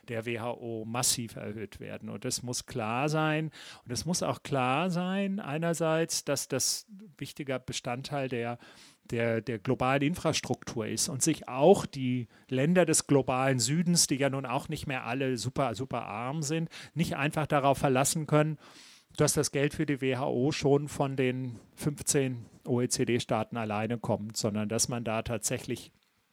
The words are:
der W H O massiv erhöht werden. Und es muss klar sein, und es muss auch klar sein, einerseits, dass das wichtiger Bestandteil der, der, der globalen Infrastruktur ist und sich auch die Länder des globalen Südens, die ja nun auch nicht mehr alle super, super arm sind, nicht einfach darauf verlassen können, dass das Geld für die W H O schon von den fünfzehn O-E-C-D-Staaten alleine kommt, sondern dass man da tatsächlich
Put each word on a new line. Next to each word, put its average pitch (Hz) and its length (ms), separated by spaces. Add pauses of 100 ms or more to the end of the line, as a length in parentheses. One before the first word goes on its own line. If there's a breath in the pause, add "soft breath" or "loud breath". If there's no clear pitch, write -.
der 113 180
W 117 140
H 120 140
O 113 300
massiv 117 520
erhöht 107 420
werden. 104 300
Und 107 160
es 127 180
muss 127 240
klar 120 420
sein, 156 420 (340 loud breath)
und - 80
es - 140
muss 175 160
auch 135 200
klar 139 480
sein, 190 480
einerseits, 160 840
dass - 240
das - 380 (320)
wichtiger 135 400
Bestandteil 131 680
der, 120 300 (520 loud breath)
der, 117 300
der 113 180
globalen 131 440
Infrastruktur 139 840
ist 110 220
und 127 120
sich - 280
auch 143 380
die 127 420 (200 soft breath)
Länder 160 380
des - 220
globalen 135 500
Südens, 160 480
die 147 100
ja 135 140
nun 135 160
auch 123 220
nicht 151 180
mehr 131 180
alle 131 320
super, 117 380
super 123 280
arm 120 400
sind, 160 260 (260 loud breath)
nicht 165 220
einfach 147 320
darauf 139 300
verlassen 139 500
können, 151 280 (600 loud breath)
dass 147 160
das 147 180
Geld 147 240
für 156 120
die 143 140
W 131 160
H 139 120
O 127 240
schon 143 340
von 135 300
den 127 420 (160)
fünfzehn 135 720 (200)
O-E-C-D-Staaten 120 920
alleine 110 420
kommt, 107 380
sondern 107 320
dass - 200
man 120 140
da 113 200
tatsächlich 117 680 (420)